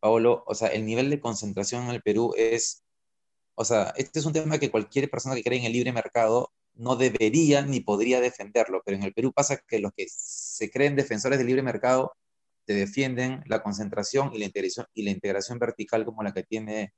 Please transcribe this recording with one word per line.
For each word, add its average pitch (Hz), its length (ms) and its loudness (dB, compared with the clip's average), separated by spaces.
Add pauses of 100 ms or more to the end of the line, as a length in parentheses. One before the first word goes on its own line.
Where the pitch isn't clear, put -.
Paolo, 113 460 4
o - 80 -4
sea, 110 140 0
el 110 180 0
nivel 123 240 0
de 147 100 0
concentración 107 640 -4
en 120 60 -4
el 120 120 -6
Perú 107 340 2
es, 113 480 0 (720)
o 113 80 -2
sea, 107 320 2
este 131 240 -4
es 139 60 -2
un 160 60 0
tema 156 260 0
que 143 120 0
cualquier 139 400 0
persona 131 240 -6
que 117 100 -4
cree 123 160 0
en 120 60 -4
el 113 60 -2
libre 123 200 2
mercado 117 600 2 (220)
no 120 220 0
debería 131 680 4
ni 139 180 -2
podría 113 400 2
defenderlo, 104 640 0
pero 98 120 -2
en 98 80 -4
el 95 100 -6
Perú 123 180 0
pasa 143 260 0 (100)
que 113 120 0
los 101 160 -4
que 98 140 -6
se - 600 -10
creen 143 260 2
defensores 131 420 0
del 127 100 2
libre 131 140 2
mercado 127 520 0 (520)
te 107 80 0
defienden 127 720 -2
la 113 160 -2
concentración 104 720 -2
y 110 40 -6
la 104 80 -4
integración, 98 480 -6
y 107 100 -6
la 101 80 0
integración 98 460 -4
vertical 113 460 -2
como 110 180 -8
la 101 120 -4
que 113 100 -4
tiene 107 540 -6